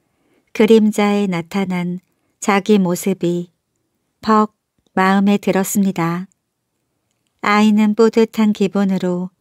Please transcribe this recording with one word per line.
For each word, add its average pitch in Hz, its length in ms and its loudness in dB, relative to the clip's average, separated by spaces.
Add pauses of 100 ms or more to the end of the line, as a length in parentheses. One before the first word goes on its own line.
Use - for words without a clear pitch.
(540)
그림자에 214 760 2
나타난 180 720 -6 (400)
자기 202 400 0
모습이 175 720 -4 (680)
퍽 214 340 0 (380)
마음에 196 440 2
들었습니다. 190 920 -4 (1120)
아이는 208 540 2
뿌듯한 220 580 2
기분으로 190 760 -2 (120)